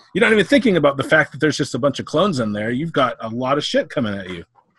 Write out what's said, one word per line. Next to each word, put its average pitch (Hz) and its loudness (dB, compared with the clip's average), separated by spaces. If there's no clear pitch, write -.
you're 190 2
not 220 4
even 208 4
thinking 247 4
about 143 4
the 135 -4
fact 156 2
that 139 -16
there's 151 0
just - -4
a 131 -4
bunch 139 0
of 110 -8
clones 165 0
in 110 -2
there. 107 -4
You've 151 -4
got 127 0
a 117 -8
lot 127 -2
of 143 -4
shit - -2
coming 110 -4
at 95 -10
you, 85 -12